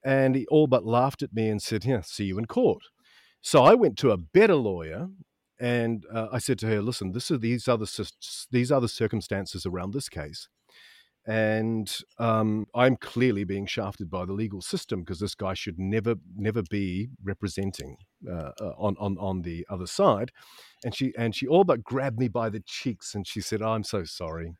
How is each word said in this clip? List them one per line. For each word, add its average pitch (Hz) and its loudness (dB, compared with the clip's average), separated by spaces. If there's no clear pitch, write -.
And 135 4
he 131 0
all 151 6
but 123 4
laughed 123 2
at 120 -8
me 110 0
and 104 0
said, 110 -2
"Yeah, 123 0
see - -6
you 92 -2
in 113 -2
court." 202 2
So 139 6
I 165 12
went 190 4
to 131 4
a 98 4
better 180 6
lawyer 98 -2
and, 117 0
uh, 113 -2
I 123 -2
said 123 -2
to 110 -2
her, 107 2
"Listen, 101 -4
this 123 -4
is 143 0
these 120 -2
other 110 2
cis-, - -10
these 123 2
other 127 4
circumstances 101 -4
around 92 -6
this 135 -6
case. 76 -12
And, 110 0
um, 110 2
I'm 123 6
clearly 117 0
being 98 -4
shafted 98 -6
by 90 -4
the 95 -6
legal 101 -4
system 98 -6
'cause 87 -8
this 98 -4
guy 95 -4
should 90 -8
never, 107 0
never 107 -2
be 101 -2
representing, 95 -6
uh, 82 -8
uh, 101 -8
on, 101 -2
on, 98 -2
on 95 -4
the 85 -8
other 90 -8
side." 127 0
And 117 -4
she, 131 -4
and 117 -2
she 127 -6
all 170 6
but 139 2
grabbed 127 -4
me 127 2
by 113 -2
the 104 -6
cheeks - -8
and 98 -4
she - -8
said, 104 -4
"Oh, 110 -2
I'm 110 0
so 98 -4
sorry. 82 -10